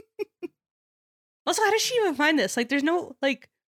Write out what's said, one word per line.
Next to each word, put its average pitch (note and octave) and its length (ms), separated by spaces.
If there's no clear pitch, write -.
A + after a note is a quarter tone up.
Also, F4+ 160
how G4+ 80
does G#4+ 100
she - 140
even G#4 180
find D4 240
this? F#3+ 200
Like, A#3 120
there's C#4 140
no, E4 380
like, C4+ 280